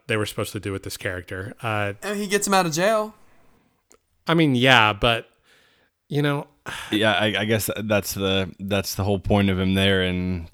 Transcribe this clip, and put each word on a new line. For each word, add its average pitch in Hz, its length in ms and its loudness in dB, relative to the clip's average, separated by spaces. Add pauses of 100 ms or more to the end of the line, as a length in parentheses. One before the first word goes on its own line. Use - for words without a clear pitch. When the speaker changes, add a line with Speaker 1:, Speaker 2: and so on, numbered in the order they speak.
Speaker 1:
they 113 100 -2
were 107 80 0
supposed - 280 -6
to 110 60 -6
do 101 120 -6
with 95 100 -6
this - 160 -12
character. 95 640 -8
Uh, 104 400 -4
Speaker 2:
And 202 180 -6
he 208 80 -6
gets 202 200 0
him 202 80 0
out 185 100 4
of 165 80 -2
jail. 214 400 0 (1120)
Speaker 1:
I 165 60 2
mean, 160 220 4
yeah, 120 380 6
but, 117 340 0 (800)
you 147 140 -2
know. 147 240 -2 (440)
Speaker 3:
Yeah, 107 220 4
I, 98 280 0
I 107 40 -2
guess 107 240 0 (140)
that's 104 320 0
the, 95 440 -2
that's 98 360 -4
the 101 80 -2
whole 101 160 0
point 101 320 2
of 92 80 0
him 95 160 2
there, 98 260 4
and 90 520 -2